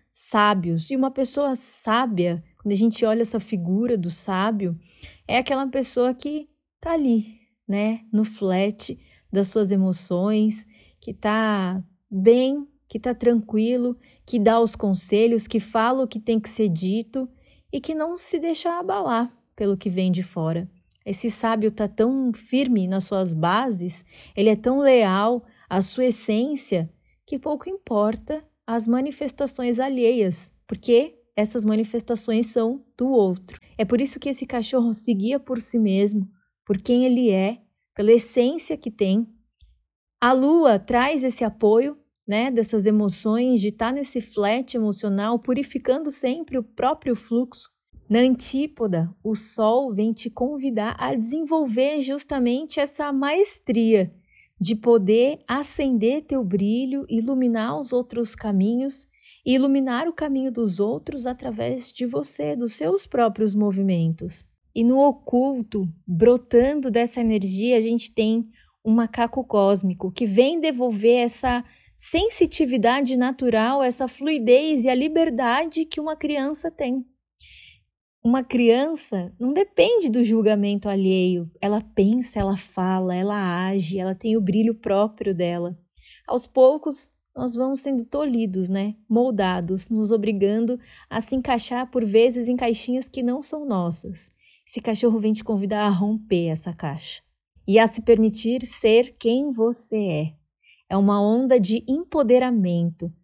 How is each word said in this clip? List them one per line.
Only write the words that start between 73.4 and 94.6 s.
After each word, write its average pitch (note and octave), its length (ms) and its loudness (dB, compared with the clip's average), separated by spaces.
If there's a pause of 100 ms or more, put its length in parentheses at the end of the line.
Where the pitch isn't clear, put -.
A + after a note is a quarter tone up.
essa B3+ 260 0
fluidez C4+ 760 2
e C4 40 2
a B3+ 60 2
liberdade D#4 880 0
que D#4 160 -6
uma D#4 160 -6
criança D4 540 -4
tem. C4 360 -6 (1160)
Uma B3+ 200 2
criança B3 960 0
não B3 140 -2
depende G4 560 2
do A#3+ 160 2
julgamento G#3 640 2
alheio. F#3 600 0 (100)
Ela G#3 200 -2
pensa, A3 600 0
ela G3 160 -2
fala, F#3 580 -2
ela F#3 520 -2
age, F#3+ 320 -4
ela F#3 160 -4
tem A3 220 -2
o A3+ 40 0
brilho G#3+ 340 0
próprio G#3 600 -2
dela. F3 440 -4 (480)
Aos - 200 -4
poucos, C#4 640 2 (240)
nós B3 180 -4
vamos C4 260 -2
sendo C4 240 -4
tolhidos, A3+ 640 -2
né? G3 280 -2 (120)
Moldados, F#3+ 800 0
nos G#3+ 200 0
obrigando A3 720 0 (280)
a A3+ 120 -6
se A3+ 160 -2
encaixar, B3 540 -4
por A#3+ 140 -2
vezes, A#3 440 2
em B3 80 0
caixinhas B3 520 -2
que - 140 -8
não B3 200 -2
são D4+ 240 -8
nossas. F3+ 640 -4 (360)